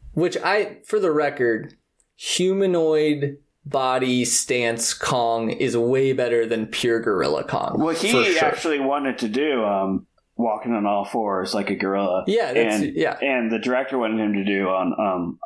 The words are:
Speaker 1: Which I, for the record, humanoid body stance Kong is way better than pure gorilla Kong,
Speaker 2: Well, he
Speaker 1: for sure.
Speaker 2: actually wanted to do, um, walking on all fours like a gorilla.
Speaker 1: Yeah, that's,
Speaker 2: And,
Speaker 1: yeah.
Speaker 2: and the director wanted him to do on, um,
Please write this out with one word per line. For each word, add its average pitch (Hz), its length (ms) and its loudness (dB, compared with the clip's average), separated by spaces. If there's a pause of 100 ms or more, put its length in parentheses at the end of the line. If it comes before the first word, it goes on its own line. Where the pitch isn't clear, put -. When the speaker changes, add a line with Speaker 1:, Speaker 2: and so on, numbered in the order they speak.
(140)
Speaker 1:
Which 165 300 0
I, 196 420 -2
for 208 140 0
the 180 100 2
record, 131 640 0 (680)
humanoid 156 960 2 (260)
body 131 600 2
stance 117 680 0
Kong 117 580 0
is 117 260 0
way 131 360 2
better 120 340 2
than 110 200 -2
pure 117 340 0
gorilla 78 440 0
Kong, - 340 -2
Speaker 2:
Well, 165 160 2
he - 160 -2
Speaker 1:
for - 140 4
sure. 160 200 2
Speaker 2:
actually 156 360 0
wanted 135 380 -2
to 117 100 -2
do, 131 360 0
um, 95 420 0 (300)
walking 117 340 -2
on 104 140 0
all 101 180 0
fours 98 480 -2
like 101 160 -4
a 98 80 -2
gorilla. 95 500 0
Speaker 1:
Yeah, 190 260 0
that's, 113 240 2
Speaker 2:
And, 98 200 -2
Speaker 1:
yeah. - 240 -2
Speaker 2:
and 123 320 0
the 113 60 -2
director 127 400 -2
wanted 110 220 0
him 104 140 0
to 98 100 -2
do 98 240 0
on, 92 300 0
um, 90 480 -2